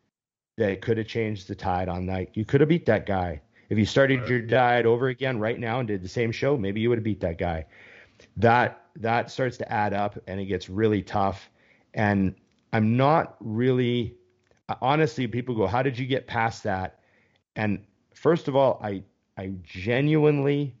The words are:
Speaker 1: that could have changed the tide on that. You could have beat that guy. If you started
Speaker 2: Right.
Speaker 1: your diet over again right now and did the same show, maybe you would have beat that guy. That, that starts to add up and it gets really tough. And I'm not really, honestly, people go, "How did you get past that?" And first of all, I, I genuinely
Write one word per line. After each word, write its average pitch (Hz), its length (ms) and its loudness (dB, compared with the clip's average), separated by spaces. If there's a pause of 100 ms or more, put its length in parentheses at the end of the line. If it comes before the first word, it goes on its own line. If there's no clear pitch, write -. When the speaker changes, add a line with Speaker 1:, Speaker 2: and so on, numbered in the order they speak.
(560)
Speaker 1:
that 98 260 0
could 113 160 0
have 110 100 -4
changed 107 400 -6
the 101 80 -8
tide 92 320 -2
on 90 180 -4
that. 92 300 -6
You 110 80 -2
could 139 160 2
have 147 80 4
beat 170 180 0
that 107 180 2
guy. 90 360 -2 (300)
If 104 60 0
you 107 80 4
started 135 360 4
Speaker 2:
Right. 127 100 -6
Speaker 1:
your 123 120 0
diet 120 440 4
over 120 220 4
again 127 320 -4
right 110 180 -2
now 120 220 -4
and 113 80 -4
did 101 120 -2
the 90 80 -10
same 117 220 -2
show, 139 260 0
maybe 101 240 -2
you 113 100 2
would 117 80 2
have 110 60 -4
beat 104 160 -2
that 85 180 -4
guy. 85 280 -4 (680)
That, 117 480 4 (120)
that 117 360 -2
starts 127 260 -4
to - 140 -8
add 104 220 0
up 104 220 -4 (120)
and 95 120 -6
it 95 60 -6
gets 92 240 -4
really 107 320 2
tough. 98 480 -2 (420)
And 101 440 2 (360)
I'm 110 240 2
not 143 440 2
really, 120 760 0 (680)
honestly, 143 460 2
people 120 300 -4
go, 101 100 2
"How 120 160 0
did 131 160 -2
you 131 80 -4
get 127 220 -4
past 113 340 -2
that?" 92 380 -4 (560)
And 104 280 -2 (300)
first 165 320 0
of 135 80 -2
all, 135 280 2
I, 101 200 -6 (340)
I 98 180 -8 (100)
genuinely 143 1160 0